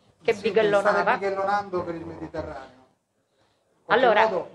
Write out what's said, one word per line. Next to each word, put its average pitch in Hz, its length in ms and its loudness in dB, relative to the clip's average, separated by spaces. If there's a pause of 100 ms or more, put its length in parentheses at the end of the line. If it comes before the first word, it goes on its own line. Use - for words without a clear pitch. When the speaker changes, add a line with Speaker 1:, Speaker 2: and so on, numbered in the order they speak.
(220)
Speaker 1:
Che 233 100 2
Speaker 2:
sì, 208 80 -6
Speaker 1:
bighellonava. 202 640 2
Speaker 2:
state 220 160 2
bighellonando 196 680 -2
per 170 100 -8
il 165 120 -12
Mediterraneo. 156 560 -12
In - 1200 -20
qualche 240 200 2
Speaker 1:
Allora, 208 220 4
Speaker 2:
modo 185 280 -4